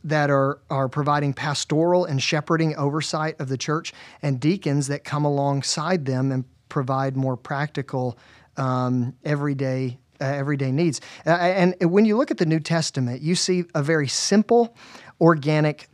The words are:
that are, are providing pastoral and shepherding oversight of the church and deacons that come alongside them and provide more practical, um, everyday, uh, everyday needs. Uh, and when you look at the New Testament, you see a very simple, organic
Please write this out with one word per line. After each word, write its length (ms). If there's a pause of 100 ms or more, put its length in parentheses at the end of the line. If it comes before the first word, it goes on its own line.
that 260
are, 300 (100)
are 180
providing 460
pastoral 680
and 180
shepherding 540
oversight 640
of 80
the 100
church 340 (300)
and 160
deacons 480
that 160
come 220
alongside 800
them 260
and 140 (240)
provide 480
more 200
practical, 800 (400)
um, 560 (120)
everyday, 760 (220)
uh, 40
everyday 460
needs. 300 (260)
Uh, 40
and 500
when 240
you 120
look 140
at 80
the 80
New 140
Testament, 600
you 120
see 300 (100)
a 80
very 240
simple, 720 (420)
organic 760